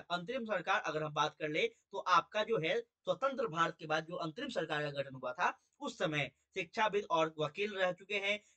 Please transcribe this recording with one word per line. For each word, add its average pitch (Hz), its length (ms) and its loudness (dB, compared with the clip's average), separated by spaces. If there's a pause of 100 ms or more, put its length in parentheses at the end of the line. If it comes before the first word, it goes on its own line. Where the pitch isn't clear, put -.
(120)
अंतरिम 208 340 -4
सरकार 196 360 0
अगर 156 220 -2
हम 151 100 -6
बात 151 260 0
कर 156 100 -4
ले 160 180 0
तो - 300 -10
आपका 180 460 4
जो 220 140 0
है 175 220 0
स्वतंत्र 233 680 -2
भारत 165 320 0
के 170 60 -12
बाद 156 200 0
जो 170 100 -10
अंतरिम 170 340 -6
सरकार 156 340 -2
का 147 80 -2
गठन 139 240 -6
हुआ 127 180 -6
था 190 240 0 (220)
उस 269 180 -8
समय 151 340 0 (220)
शिक्षाविद 202 560 0
और 160 300 4
वकील 190 360 0
रह 185 160 4
चुके 190 260 -4
हैं। 202 220 2 (180)